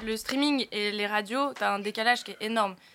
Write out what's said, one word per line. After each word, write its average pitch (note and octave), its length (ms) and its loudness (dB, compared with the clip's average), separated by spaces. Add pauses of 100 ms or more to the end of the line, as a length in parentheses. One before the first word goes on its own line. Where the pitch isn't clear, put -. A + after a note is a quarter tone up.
le A3 140 -2
streaming C4+ 560 0
et G#3 180 -2
les G#3 160 -2
radios, G#3+ 460 0
t'as G3+ 220 0
un G3+ 40 0
décalage A3 460 2
qui - 60 -10
est - 100 -12
énorme. G#3+ 340 0 (200)